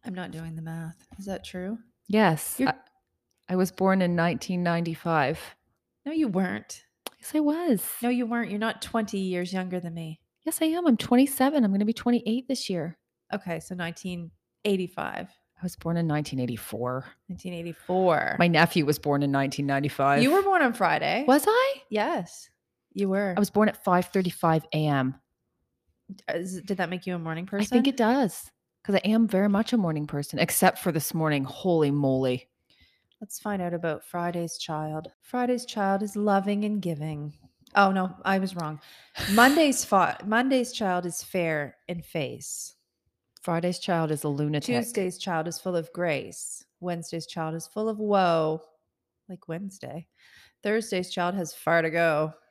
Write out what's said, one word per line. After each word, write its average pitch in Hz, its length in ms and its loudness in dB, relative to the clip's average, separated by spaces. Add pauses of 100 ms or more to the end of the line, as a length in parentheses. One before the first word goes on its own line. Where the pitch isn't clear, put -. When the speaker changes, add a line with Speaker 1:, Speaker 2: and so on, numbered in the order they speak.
Speaker 1:
I'm 190 100 -8
not 180 160 -8
doing 165 260 -10
the 160 60 -10
math. 165 440 -10 (120)
Is 196 80 -12
that 190 180 -8
true? 190 340 -8 (300)
Speaker 2:
Yes. 196 500 2
Speaker 1:
You're 262 120 2
Speaker 2:
I, - 40 -2 (760)
I 185 60 0
was 185 160 2
born 190 300 2
in 175 120 2
nineteen 175 480 0
ninety-five. 165 760 0 (680)
Speaker 1:
No, 294 60 -6
you 311 160 0
weren't. 190 560 -4 (340)
Speaker 2:
Yes, - 160 -16
I 302 60 4
was. 302 420 2 (200)
Speaker 1:
No, 240 80 0
you 247 160 0
weren't. 233 240 -4
You're 208 100 -4
not 226 220 -4
twenty 214 360 -4
years 180 340 -4
younger 185 280 -4
than 170 140 -10
me. 160 260 -12 (240)
Speaker 2:
Yes, 320 160 -4
I 320 60 2
am. 339 200 0
I'm 247 100 6
twenty-seven. 269 680 4
I'm 196 80 2
gonna 202 120 2
be 220 80 0
twenty-eight 240 560 0
this 262 220 -4
year. 170 280 -4 (340)
Speaker 1:
Okay, 180 280 -6
so - 140 -12
nineteen 175 560 -8 (360)
eighty-five. 185 600 -2
Speaker 2:
I - 340 -20
was 180 140 -6
born 170 200 -2
in 170 100 2
nineteen 147 320 -2
eighty-four. 123 680 -4 (240)
Speaker 1:
Nineteen 180 240 -10
eighty-four. 170 840 0
Speaker 2:
My 175 100 6
nephew 165 360 6
was 143 140 2
born 143 240 2
in 143 80 0
nineteen 139 360 0
ninety-five. 139 560 2
Speaker 1:
You 269 100 6
were 381 100 4
born 381 180 4
on 247 140 2
Friday. 165 520 0
Speaker 2:
Was 285 220 6
I? 523 260 4 (140)
Speaker 1:
Yes, 214 640 -4 (420)
you 196 160 -2
were. 196 260 0
Speaker 2:
I 208 60 0
was 202 80 2
born 214 220 4
at - 140 -10
five 180 220 4
thirty-five 170 680 0
A 156 120 2
M. 135 280 2 (1120)
Speaker 1:
Is, 185 320 -6
did 196 160 -4
that 175 140 -2
make 180 160 -6
you 185 80 -2
a 175 40 -4
morning 165 280 -6
person? 202 180 -4
Speaker 2:
I - 20 -4
think 254 220 4
it 269 80 0
does, 240 540 0 (320)
'cause 202 140 -2
I - 20 4
am 220 280 4
very 196 220 2
much 202 240 2
a 240 60 2
morning 156 280 0
person, 143 320 -6
except - 400 2
for 175 140 -2
this 156 220 -2
morning. 151 300 0
Holy 156 460 2
moly. 131 600 0 (720)
Speaker 1:
Let's - 200 -14
find 202 220 -4
out 175 100 -2
about 170 320 -4
Friday's 175 540 -6
child. 156 520 -8 (120)
Friday's 247 420 -2
child 196 380 0
is 208 140 -6
loving 208 500 2
and 208 160 -2
giving. 151 500 -6 (420)
Oh, 202 160 6
no, 185 240 -2 (100)
I 190 140 2
was 190 160 -2
wrong. 156 260 -6 (520)
Monday's 269 520 6
fa-, - 420 2
Monday's 247 460 2
child 180 340 -2
is 170 160 -6
fair 156 540 -2 (120)
in 170 140 -6
face. - 720 -8 (640)
Speaker 2:
Friday's 175 380 -2
child 165 320 0
is 151 140 -4
a 151 40 0
lunatic. 147 480 -2
Speaker 1:
Tuesday's 202 420 -4
child 170 300 -4
is 165 100 -8
full 185 160 -6
of 165 180 -4
grace. - 720 -6 (160)
Wednesday's 170 460 -6
child 160 280 -6
is 165 120 -8
full 220 220 -4
of 214 100 -4
woe, 170 640 2 (680)
like 180 200 -16
Wednesday. 170 580 -10 (560)
Thursday's 208 480 -2
child 180 240 -2
has 180 200 -4
far 170 280 2
to 160 80 0
go. 156 440 2 (160)